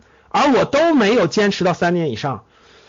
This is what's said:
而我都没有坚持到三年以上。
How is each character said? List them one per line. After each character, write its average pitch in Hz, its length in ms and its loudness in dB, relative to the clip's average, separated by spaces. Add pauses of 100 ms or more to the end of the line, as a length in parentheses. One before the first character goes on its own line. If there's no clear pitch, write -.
(340)
而 262 200 2
我 190 100 2
都 320 300 2
没 220 200 2
有 202 140 2
坚 202 240 0
持 190 140 -4
到 180 80 0
三 175 200 -2
年 165 160 -2
以 113 60 -6
上。 120 300 -8 (440)